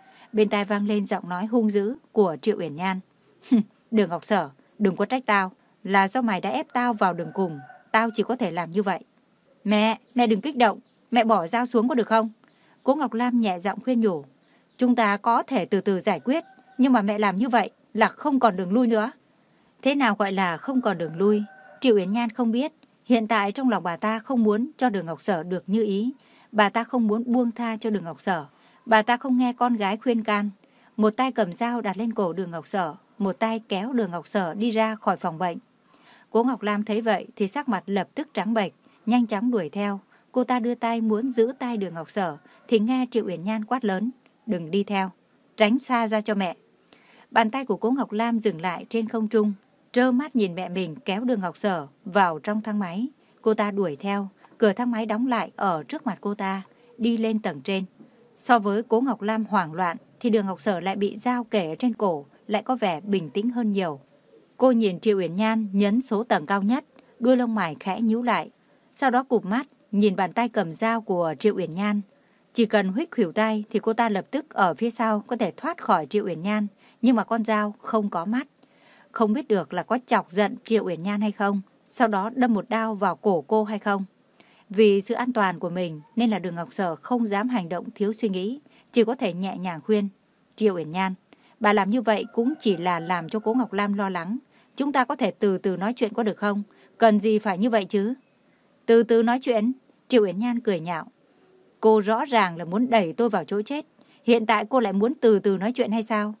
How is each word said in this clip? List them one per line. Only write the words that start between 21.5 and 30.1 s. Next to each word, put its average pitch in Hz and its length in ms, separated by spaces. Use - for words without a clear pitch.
Triệu 254 160
Uyển 190 160
Nhan 233 180
không 226 220
biết, 269 200
hiện 226 240
tại 202 240
trong 262 180
lòng 185 120
bà 170 140
ta 220 220
không 233 240
muốn 220 340
cho 254 140
Đường 180 160
Ngọc 160 160
Sở 175 200
được 180 240
như 214 180
ý. 214 280
Bà 208 160
ta 226 160
không 233 220
muốn 233 260
buông 240 180
tha 226 260
cho 220 140
Đường 190 140
Ngọc 165 160
Sở. 165 260
Bà 220 160
ta 240 140
không 254 220
nghe 247 140
con 247 220
gái 208 220
khuyên 226 280